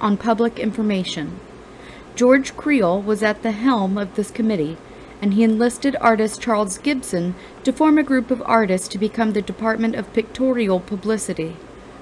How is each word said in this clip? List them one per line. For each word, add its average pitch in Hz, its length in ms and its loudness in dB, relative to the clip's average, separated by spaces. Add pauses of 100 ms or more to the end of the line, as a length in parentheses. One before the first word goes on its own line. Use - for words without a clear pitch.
on 202 160 2
Public 233 400 0
Information. 185 800 -4 (720)
George 262 400 4
Creel 202 460 2
was 202 220 0
at 214 200 0
the 226 100 -2
helm 208 440 2
of 202 180 -4
this 202 160 -2
committee, 180 460 0 (460)
and 202 100 2
he 214 100 4
enlisted 233 560 2
artist 220 440 2
Charles 208 340 0
Gibson 185 580 -2 (300)
to 262 80 2
form 302 240 4
a 302 60 4
group 262 280 0
of 247 140 -2
artists 190 440 2
to 196 100 -8
become 220 340 0
the 208 80 0
Department 220 540 -2
of - 180 -8
Pictorial 226 680 0
Publicity. 185 760 -4 (460)